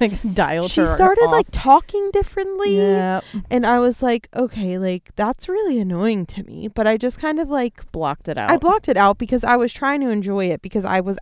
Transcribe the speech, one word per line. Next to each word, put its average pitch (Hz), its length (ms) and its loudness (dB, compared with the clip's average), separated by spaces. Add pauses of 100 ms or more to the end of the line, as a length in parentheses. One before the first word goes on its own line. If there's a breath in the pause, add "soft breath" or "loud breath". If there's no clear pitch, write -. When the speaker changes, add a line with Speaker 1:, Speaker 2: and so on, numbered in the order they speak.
Speaker 1:
like, 208 320 -2
dialed 170 380 0
Speaker 2:
she 311 100 2
Speaker 1:
her 320 60 4
Speaker 2:
started, 370 380 4
Speaker 1:
off. - 60 2
Speaker 2:
like, 466 200 2
talking 392 600 2
differently. 381 680 -2
Speaker 1:
Yep. 190 460 2 (280 loud breath)
Speaker 2:
And 247 160 2
I 240 100 4
was 240 240 2
like, 240 340 0
"Okay, 196 440 -4
like, 185 360 -4
that's - 320 -4
really 370 320 -2
annoying 190 480 -2
to - 180 -12
me." - 220 -12
But 214 200 -2
I 220 100 4
just 247 220 -4
kind 311 200 -2
of, 320 80 -2
like, 262 440 -4
Speaker 1:
Blocked 147 360 -6
it 160 120 -4
Speaker 2:
I 110 160 0
Speaker 1:
out. - 60 0
Speaker 2:
blocked 370 280 0
it 240 80 0
out 202 220 4
because 247 240 -2
I 240 120 2
was 240 160 0
trying 285 300 -2
to 262 80 -2
enjoy 196 360 -2
it 175 180 -4
because 190 200 -4
I 190 160 0
was, 190 220 -4